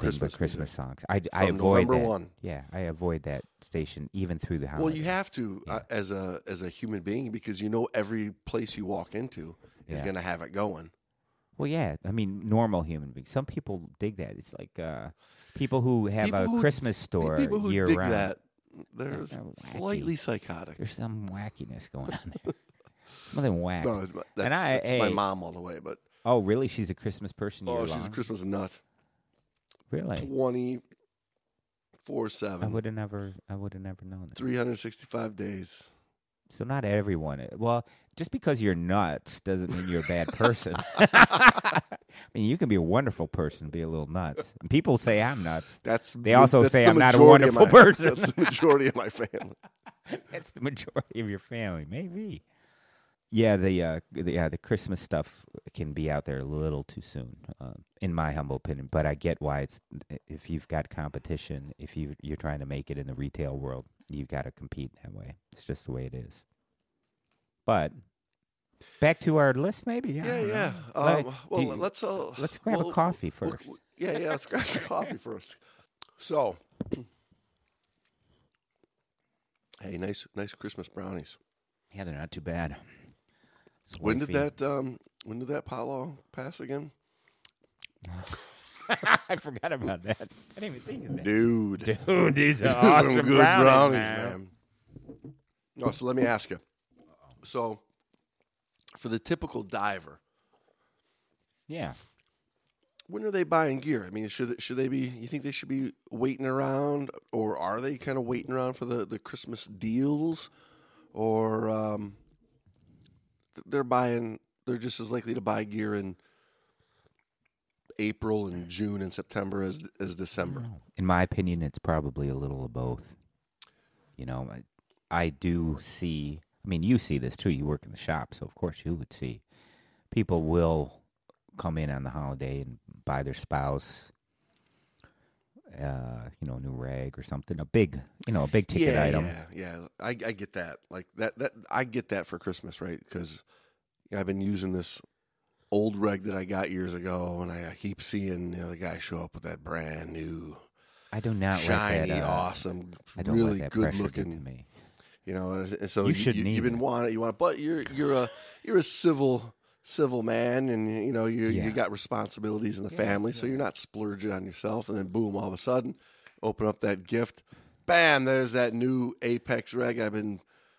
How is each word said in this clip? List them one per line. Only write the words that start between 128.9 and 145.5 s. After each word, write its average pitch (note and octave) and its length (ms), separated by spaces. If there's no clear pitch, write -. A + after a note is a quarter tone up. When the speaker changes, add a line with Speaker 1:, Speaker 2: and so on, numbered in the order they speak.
Speaker 2:
would - 180
see. - 280
People F#2 320
will D#2+ 580
come D#2+ 200
in D2+ 120
on C2+ 140
the B1+ 80
holiday C2+ 500
and B1+ 160
buy C#2 180
their C2+ 100
spouse - 800
uh, B1 480
you D2+ 60
know, B1 80
a B1+ 40
new C2+ 120
rag C2 460
or - 60
something, - 360
a D2+ 60
big, E2 340
you A2+ 80
know, D#2+ 100
a C#2+ 40
big G2+ 200
ticket D3+ 280
Speaker 1:
Yeah, D2+ 80
Speaker 2:
item. D2+ 220
Speaker 1:
yeah, E2 280
yeah. E2+ 340
I, A2 100
I A#2 220
get G2+ 220
that. E2 240
Like, F#2 180
that, A2 220
that, C#3 120
I B2+ 140
get A#2+ 260
that F#2+ 180
for E2+ 120
Christmas, - 420
right? F2 180
'Cause D#2+ 340
I've G2 100
been G2 160
using F#2+ 320
this - 280